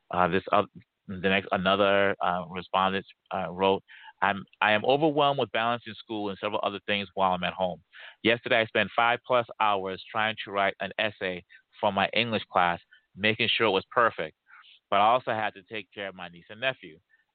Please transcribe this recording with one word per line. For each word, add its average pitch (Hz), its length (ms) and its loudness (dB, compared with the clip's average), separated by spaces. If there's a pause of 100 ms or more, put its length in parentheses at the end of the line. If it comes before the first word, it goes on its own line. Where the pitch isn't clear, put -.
Uh, 90 180 2
this, 92 240 0
uh, 101 140 4 (420)
the 95 220 -4
next, 95 220 0
another, 98 720 2
uh, 90 260 -2
respondent, 95 580 -2 (300)
uh, 92 140 -4
wrote, 95 340 2 (380)
"I'm, 98 240 2 (160)
I 104 100 4
am 107 140 2
overwhelmed 143 540 2
with 113 120 -2
balancing 113 440 -2
school 104 340 -8
and 95 80 -8
several 104 260 -4
other 101 240 -4
things 101 280 -2
while 95 180 2
I'm 90 100 -4
at 87 100 -4
home. 87 300 -6 (400)
Yesterday, 117 380 2
I 110 40 0
spent 107 300 0
five 117 320 2
plus 123 180 2 (140)
hours 95 500 0
trying 110 360 -2
to 107 60 -12
write 98 280 0
an 95 200 -8
essay 95 440 -4 (380)
for 107 100 2
my 95 220 2
English 110 320 -2
class, 87 340 0 (340)
making 110 360 0
sure 117 180 0
it 101 40 2
was 95 200 0
perfect. 104 460 0 (520)
But 101 120 2
I 104 60 4
also 127 240 2
had 107 240 -4
to 98 80 -20
take 104 280 -12
care 101 160 -10
of 92 80 -14
my 90 140 -14
niece 85 200 -20
and 110 120 -18
nephew. 110 360 -6 (380)